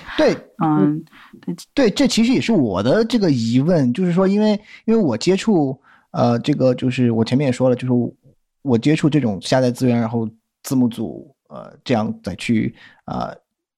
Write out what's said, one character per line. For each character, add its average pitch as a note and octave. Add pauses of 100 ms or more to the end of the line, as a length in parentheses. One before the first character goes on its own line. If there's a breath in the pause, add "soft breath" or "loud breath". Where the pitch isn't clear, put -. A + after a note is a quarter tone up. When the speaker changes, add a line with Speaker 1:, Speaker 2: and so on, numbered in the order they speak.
(160 loud breath)
Speaker 1:
对。 C#4 (300)
Speaker 2:
嗯， D3+ (440 loud breath)
Speaker 1:
嗯。 F3 (180)
对， C4+
这 C#4
其 A3+
实 A#3
也 C4+
是 A3+
我 A2
的 D#3+
这 A#3
个 F#3+
疑 A#2+
问， C#3+
就 F#3
是 F3
说 F#3+
因 G3
为， G#3+ (280 loud breath)
因 A3
为 -
我 D3+
接 F3+
触， D#3 (340 soft breath)
呃， A#2+
这 D3
个 C3
就 B2+
是 B2
我 A2+
前 B2+
面 D3
也 B2+
说 B2+
了， B2
就 A#2+
是 B2 (480)
我 A#2+
接 D3
触 D#3+
这 D3
种 A2
下 -
载 B2+
资 B2
源， A#2+
然 A#2
后 A2+ (340)
字 -
幕 B2
组， G2 (140)
呃， A#1 (120)
这 C3
样 A2
再 F2+
去， A#2 (300 loud breath)
呃， - (440)